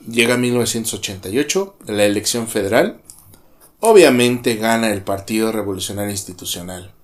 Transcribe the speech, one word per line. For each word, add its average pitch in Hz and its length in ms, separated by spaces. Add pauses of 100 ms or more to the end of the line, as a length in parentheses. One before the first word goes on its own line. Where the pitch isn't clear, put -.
llega 117 300
mil 123 160
novecientos 113 400
ochenta 95 340
y 104 100
ocho, 190 380 (100)
la 104 180
elección 110 440
federal. 117 540 (800)
Obviamente 123 760
gana 113 340
el 98 120
Partido 110 500
Revolucionario 101 580
Institucional. 90 920